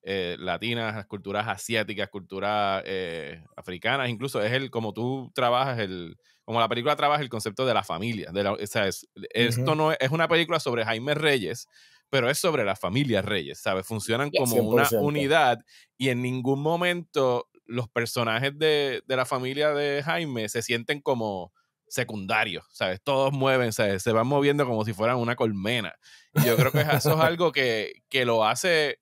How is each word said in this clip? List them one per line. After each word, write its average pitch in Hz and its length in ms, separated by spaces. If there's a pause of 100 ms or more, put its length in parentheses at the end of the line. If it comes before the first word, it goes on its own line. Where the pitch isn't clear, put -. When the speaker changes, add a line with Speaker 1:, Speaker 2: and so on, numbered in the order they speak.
Speaker 1:
eh, 92 340
latinas, 107 560
las 104 120
culturas 104 420
asiáticas, 104 600
culturas, 98 760
eh, 82 580 (120)
africanas, 120 520
incluso 120 320
es 110 120
el, 131 180
como 113 220
tú 123 420
trabajas, 123 460
el, 90 360 (280)
como 117 160
la 113 80
película 120 280
trabaja 147 260
el 127 60
concepto 113 380
de 120 80
la 98 80
familia, 92 500
de 101 120
la, 98 80
o 104 140
sea, 104 200
es, - 220 (240)
esto 120 400
Speaker 2:
Ujú. 156 40
Speaker 1:
no 156 160
es, 147 80
es 131 100
una 160 180
película 165 320
sobre 120 240
Jaime 117 300
Reyes, 139 540 (400)
pero 127 220
es 147 80
sobre 151 260
la 95 120
familia 107 460
Reyes, 90 380
¿sabes? 95 260
Funcionan 113 440
Speaker 3:
Yes. 151 100
Speaker 1:
como 120 140
una - 20
Speaker 2:
Cien 107 140
por 139 160
ciento. 113 180
Speaker 1:
unidad 143 540 (380)
y 131 140
en 123 120
ningún 127 400
momento 160 880 (160)
los 120 240
personajes 120 680
de, 147 480
de 131 100
la 127 80
familia 135 480
de 143 320
Jaime 147 440
se 120 140
sienten 120 380
como 107 520 (340)
secundarios, 107 840
¿sabes? 95 300
Todos 135 300
mueven, 131 400
¿sabes? 98 300
Se 117 100
van 113 140
moviendo 143 400
como 110 180
si 110 100
fueran 113 240
una 117 180
colmena. 107 580 (400)
Y 147 100
yo 117 120
creo 131 160
que 147 80
eso 147 320
es 156 80
Speaker 2:
<laughs> - 0
Speaker 1:
algo 165 320
que, 117 560
que 131 160
lo 117 200
hace 147 580